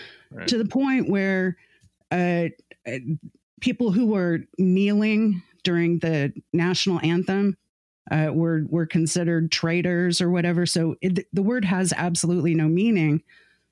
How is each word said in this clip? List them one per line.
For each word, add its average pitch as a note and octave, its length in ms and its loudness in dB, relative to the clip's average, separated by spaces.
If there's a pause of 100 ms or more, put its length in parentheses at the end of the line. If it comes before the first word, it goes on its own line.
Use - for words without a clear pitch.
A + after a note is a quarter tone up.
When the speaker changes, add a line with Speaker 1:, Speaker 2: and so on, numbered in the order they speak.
(300)
Speaker 1:
Right. - 160 -14
Speaker 2:
to B3 120 0
the A3 100 0
point C4+ 400 0
where, F#3+ 480 0 (560)
uh, F3 360 0 (380)
uh, B2+ 120 -8 (640)
people B3 300 0
who A3+ 160 2
were F3+ 340 0 (180)
kneeling G#3 840 2 (220)
during E3+ 340 2
the D#3 340 -2 (200)
national F3 480 0
anthem, F#3+ 560 0 (560)
uh, D#3 200 0
were, D#3+ 360 0
were E3 180 0
considered E3 640 0
traitors F3 680 0
or F3 100 2
whatever. F3 340 0
So E3 360 0
it, F#3 320 -2
the F3+ 100 0
word A3+ 220 0
has F#3 320 0
absolutely E3+ 580 0
no D#3+ 140 2
meaning. E3+ 540 2 (500)